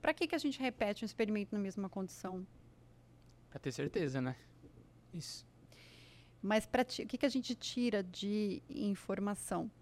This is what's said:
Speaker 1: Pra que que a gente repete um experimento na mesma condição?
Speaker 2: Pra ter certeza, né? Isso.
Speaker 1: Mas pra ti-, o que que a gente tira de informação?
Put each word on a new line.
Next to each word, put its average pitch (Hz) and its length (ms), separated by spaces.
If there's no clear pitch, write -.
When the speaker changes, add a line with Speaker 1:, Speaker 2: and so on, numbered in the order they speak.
Speaker 1:
Pra 311 140
que 339 120
que 320 80
a 320 40
gente 285 220
repete 233 440
um - 20
experimento 208 480
na 208 60
mesma 196 280
condição? 185 580
Speaker 2:
Pra - 80
ter 135 140
certeza, 143 480
né? 127 160
Isso. - 340
Speaker 1:
Mas 214 240
pra 240 180
ti-, - 180
o - 40
que 240 120
que 294 80
a 254 40
gente 254 240
tira 226 480
de 196 680
informação? 196 1000